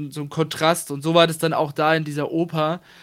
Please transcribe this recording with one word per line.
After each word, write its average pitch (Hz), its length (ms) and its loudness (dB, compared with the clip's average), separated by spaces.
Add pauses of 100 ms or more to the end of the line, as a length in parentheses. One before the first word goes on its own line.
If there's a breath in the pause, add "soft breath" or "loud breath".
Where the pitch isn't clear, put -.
so 143 120 -10
ein 143 80 -8
Kontrast 160 600 0
und 139 140 -6
so 160 100 0
war 170 140 8
das 160 100 -2
dann 160 160 0
auch 143 200 -2
da 156 220 2
in 156 100 0
dieser 147 260 -4
Oper, 165 480 -2 (240 loud breath)